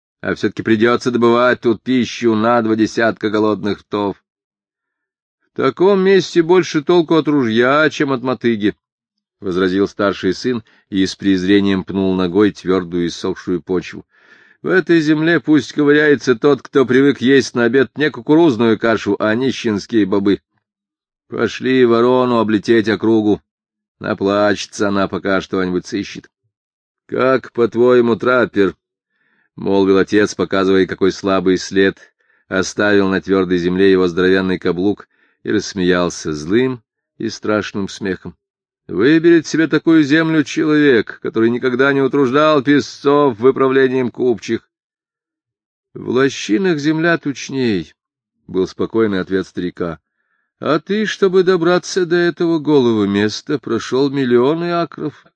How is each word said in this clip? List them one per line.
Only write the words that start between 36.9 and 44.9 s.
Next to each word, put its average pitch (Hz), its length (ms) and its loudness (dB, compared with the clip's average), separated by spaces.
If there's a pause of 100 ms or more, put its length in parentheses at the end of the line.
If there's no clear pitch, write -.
и 110 100 -8
страшным 104 600 -6
смехом. 90 480 -10 (500)
«Выберет 156 600 2
себе 156 220 -2
такую 160 340 2
землю 160 420 0
человек, 147 800 0
который 117 280 0
никогда 127 420 0
не 139 80 0
утруждал 143 640 2
песцов 143 760 0
выправлением 131 720 2
купчих». 117 600 -4 (1200)